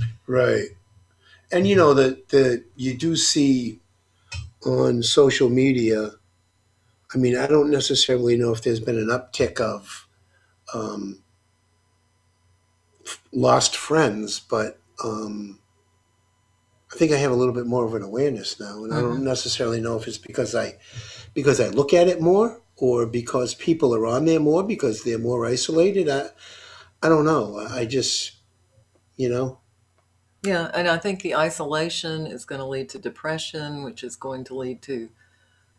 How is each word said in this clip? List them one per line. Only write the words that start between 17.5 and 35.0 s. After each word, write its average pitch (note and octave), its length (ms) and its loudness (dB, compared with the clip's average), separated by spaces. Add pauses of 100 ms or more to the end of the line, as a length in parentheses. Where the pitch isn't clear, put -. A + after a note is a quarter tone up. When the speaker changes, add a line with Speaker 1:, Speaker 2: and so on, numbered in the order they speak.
Speaker 1:
bit A#2+ 140 -6
more A#2+ 180 0
of A2 80 -4
an A2 100 -4
awareness A#2+ 560 -4
now, G#2 240 -14
and A2+ 100 -8
I A#2 80 0
don't A#2+ 160 -2
Speaker 2:
Mm-hmm. C3+ 80 -4
Speaker 1:
necessarily A#2+ 560 -4
know A#2 160 -4
if A2 100 -10
it's A2+ 100 -10
because A#2+ 380 -6
I, G#2+ 220 -4 (560)
because C3 260 4
I A2 100 2
look C3 240 0
at F3 140 6
it E3+ 140 2
more, G3+ 400 2 (160)
or A#2+ 280 2
because A#2+ 480 -4
people D#3 400 0
are A2+ 140 0
on B2+ 180 0
there D#3+ 140 4
more, D#3 240 2
because C#3+ 400 -2
they're A#2 160 -2
more A#2+ 260 -2
isolated. D#3+ 640 2
I, C#3 200 -2 (760)
I D#3+ 60 4
don't D3+ 160 6
know. A2+ 340 0
I, A2+ 220 -8
I A#2 40 -2
just, - 480 -2 (840)
you B2+ 120 0
know. B2+ 300 -4 (840)
Speaker 2:
Yeah, F3 300 -2
and F3 140 0
I E3 100 2
think F#3+ 240 -4
the D3+ 140 -4
isolation D#3+ 920 -2
is - 180 -14
gonna C3+ 220 -10
lead C3+ 220 -8
to C3+ 100 -16
depression, D3+ 840 -8
which A#2 200 -12
is B2 120 -12
going C3 300 -10
to B2+ 100 -12
lead B2+ 280 -8
to A#2 260 -8 (680)